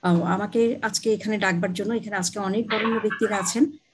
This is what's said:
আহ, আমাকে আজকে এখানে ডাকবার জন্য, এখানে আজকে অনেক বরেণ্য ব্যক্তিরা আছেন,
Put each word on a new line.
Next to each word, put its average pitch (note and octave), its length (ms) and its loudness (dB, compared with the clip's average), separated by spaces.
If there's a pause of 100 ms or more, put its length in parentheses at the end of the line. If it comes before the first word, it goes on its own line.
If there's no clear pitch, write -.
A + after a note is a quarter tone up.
আহ, F3 200 4
আমাকে G#3 600 2
আজকে A3 320 0
এখানে G#3+ 240 -2
ডাকবার F#3+ 340 0
জন্য, G3+ 220 -2
এখানে G#3+ 220 -4
আজকে F#3 220 -4
অনেক G3+ 280 0
বরেণ্য A3 340 0
ব্যক্তিরা G#3+ 360 0
আছেন, A3 300 2 (280)